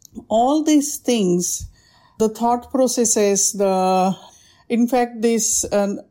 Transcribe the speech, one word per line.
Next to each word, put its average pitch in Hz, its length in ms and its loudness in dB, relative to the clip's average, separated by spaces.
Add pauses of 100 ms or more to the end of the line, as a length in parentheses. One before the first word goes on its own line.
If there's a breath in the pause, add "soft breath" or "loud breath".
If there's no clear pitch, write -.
(280)
All 269 360 2
these 302 320 0
things, 180 720 -2 (500 soft breath)
the 220 100 2
thought 233 440 -2
processes, 226 800 0
the, 185 640 0 (520 loud breath)
in 240 200 0
fact, 240 340 -2
this, 226 420 0
uh, 202 320 -2 (140)